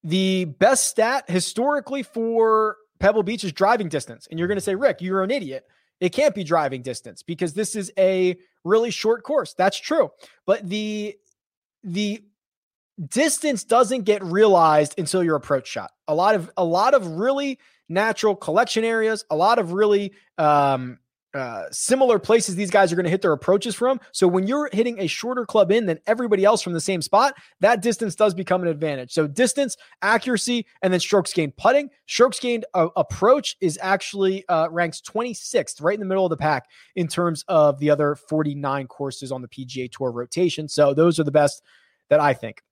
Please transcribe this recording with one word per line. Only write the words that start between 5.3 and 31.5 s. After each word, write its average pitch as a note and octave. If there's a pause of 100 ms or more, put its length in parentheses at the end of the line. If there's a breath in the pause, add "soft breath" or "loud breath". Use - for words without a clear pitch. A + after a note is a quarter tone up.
idiot. D3+ (320)
It F3+
can't D4
be G3+
driving C#3+
distance A#2+
because E3+
this G3+
is G3
a F#3 (280 soft breath)
really A3+
short A3+
course." C#4
That's F#3+
true. C#4+ (360 soft breath)
But G#3
the, G#3+ (680)
the G#3 (840)
distance C#4+
doesn't A#3+
get G#3
realized E3+
until F3+
your D#3+
approach C#3
shot. - (180)
A D#3
lot F#3+
of, E3
a F#3
lot G3
of G#3
really C4 (320 soft breath)
natural G#3
collection G#3+
areas, A3
a D#3
lot G#3+
of E3+
really, G3+ (240 soft breath)
um, C#3 (340)
uh, A#2+
similar B3+
places A3
these F#3+
guys G3
are E3+
gonna F3
hit F#3+
their F#3
approaches G3
from. B3+ (100)
So -
when F#3+
you're C#4+
hitting A3+
a F#3+
shorter A#3+
club F#3+
in A3
than E3
everybody G#3+
else G#3
from F3
the E3
same F#3
spot, B3 (260 soft breath)
that G#3
distance A3
does G#3+
become F3+
an F3
advantage. D3
So D#3
distance, B3 (260 soft breath)
accuracy, A#3 (160 soft breath)
and F#3
then F3+
strokes -
gained D3+